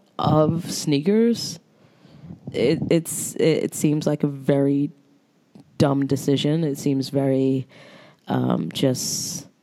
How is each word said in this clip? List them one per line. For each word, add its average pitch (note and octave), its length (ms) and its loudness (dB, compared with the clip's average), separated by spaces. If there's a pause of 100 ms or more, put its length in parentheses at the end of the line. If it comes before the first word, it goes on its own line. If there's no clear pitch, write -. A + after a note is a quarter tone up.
(180)
of D#3 520 2
sneakers, G#3 880 0 (960)
it, D3 280 2 (100)
it's, - 460 -2
it, - 280 2
it - 100 -6
seems D3+ 320 0
like D3 180 0
a - 20 4
very C#3+ 640 0 (880)
dumb C#3 280 2
decision. D3 580 0
It C#3+ 120 -2
seems C3+ 320 -2
very, C3+ 580 0 (600)
um, B2+ 440 0
just - 760 -4 (160)